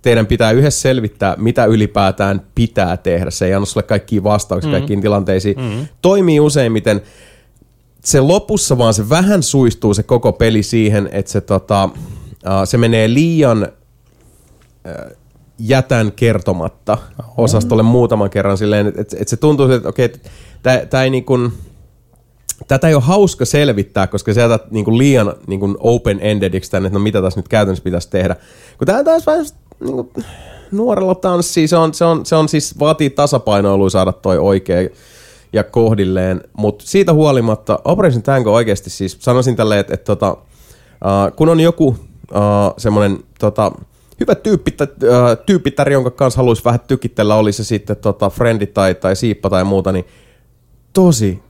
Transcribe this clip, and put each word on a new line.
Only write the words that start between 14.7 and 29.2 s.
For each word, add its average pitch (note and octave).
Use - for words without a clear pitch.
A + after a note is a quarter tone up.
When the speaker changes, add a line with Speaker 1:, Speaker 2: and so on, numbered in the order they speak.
Speaker 1:
ää, -
jätän A2+
kertomatta G#2
Speaker 3:
Oho. -
Speaker 1:
osastolle A2
muutaman A2+
kerran G2
silleen, G#2
että, G2+
että, -
että -
se A2+
tuntuu, C#3+
että B2
okei, -
että -
tää, B2+
tää C3
ei, C3
niin B2+
kuin... B2
Tätä C#3
ei D#3
ole C#3
hauska F3+
selvittää, G#2+
koska G2+
se A#2
jätät, A#2
niin G#2+
kuin, A2
liian, B2+
niin G2
kuin, G2
open-endediksi G2
tänne, F#2+
että G2
no G2+
mitä G#2
tässä F#2
nyt F#2
käytännössä G2
pitäisi F2
tehdä. F#2
Kun -
tää A3+
taas D#4+